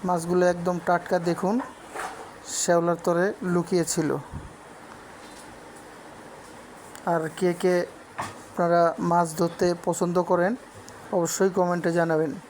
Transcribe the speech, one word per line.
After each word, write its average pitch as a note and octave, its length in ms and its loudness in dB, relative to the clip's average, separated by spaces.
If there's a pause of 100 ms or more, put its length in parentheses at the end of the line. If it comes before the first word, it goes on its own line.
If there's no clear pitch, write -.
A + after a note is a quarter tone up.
মাছগুলো F3+ 340 2 (100)
একদম F3 240 0 (100)
টাটকা, F3+ 300 2 (120)
দেখুন F#3 260 0 (1040)
শ্যাওলার E3+ 460 4
তরে F3 200 4 (260)
লুকিয়ে F3 400 2
ছিল। D#3 180 0 (3000)
আর E3 100 2 (160)
কে F3+ 120 4 (120)
কে F#3 120 4 (720)
আপনারা E3+ 360 4 (280)
মাছ F3 160 4 (140)
ধরতে E3+ 260 2 (200)
পছন্দ F3 300 0 (140)
করেন, F3+ 220 4 (640)
অবশ্যই F3+ 420 2
কমেন্টে F3 400 2
জানাবেন। D#3+ 340 2 (180)